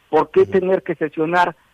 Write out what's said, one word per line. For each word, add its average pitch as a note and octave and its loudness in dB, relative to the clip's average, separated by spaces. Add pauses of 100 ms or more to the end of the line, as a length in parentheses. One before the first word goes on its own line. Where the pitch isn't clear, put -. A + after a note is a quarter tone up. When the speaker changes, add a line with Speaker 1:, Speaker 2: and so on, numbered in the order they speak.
Speaker 1:
¿Por D3+ 0
qué F#3+ 2
Speaker 2:
Ujú. G3 0
Speaker 1:
tener F#3 0
que F3 -6
sesionar E3 -2 (180)